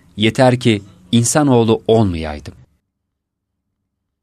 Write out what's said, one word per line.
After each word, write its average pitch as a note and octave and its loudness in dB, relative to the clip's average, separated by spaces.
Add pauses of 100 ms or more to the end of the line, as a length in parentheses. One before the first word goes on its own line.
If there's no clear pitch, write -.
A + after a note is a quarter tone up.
(160)
Yeter B2 0
ki A2 0 (300)
insanoğlu A#2 0
olmayaydım." E2+ -2 (1700)